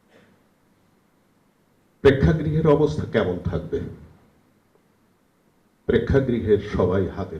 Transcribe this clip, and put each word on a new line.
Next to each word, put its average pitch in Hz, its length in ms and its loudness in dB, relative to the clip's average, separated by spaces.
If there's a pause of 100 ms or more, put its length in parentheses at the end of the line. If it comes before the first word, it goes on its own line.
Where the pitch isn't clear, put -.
(2000)
প্রেক্ষাগৃহের 156 640 2
অবস্থা 147 380 2
কেমন 92 340 -2
থাকবে? - 420 -6 (2000)
প্রেক্ষাগৃহের 117 720 2
সবাই 92 500 -2
হাতে 82 320 -10